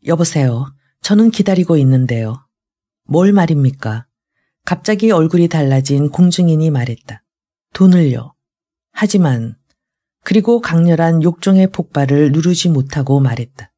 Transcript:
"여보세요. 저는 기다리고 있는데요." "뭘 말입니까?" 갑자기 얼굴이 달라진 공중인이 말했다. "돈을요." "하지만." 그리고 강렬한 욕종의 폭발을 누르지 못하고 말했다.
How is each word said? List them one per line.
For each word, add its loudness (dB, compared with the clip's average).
"여보세요. -2
저는 2
기다리고 0
있는데요." 0
"뭘 2
말입니까?" -2
갑자기 -2
얼굴이 2
달라진 0
공중인이 0
말했다. -6
"돈을요." 2
"하지만." -2
그리고 0
강렬한 0
욕종의 2
폭발을 -2
누르지 -2
못하고 -2
말했다. -6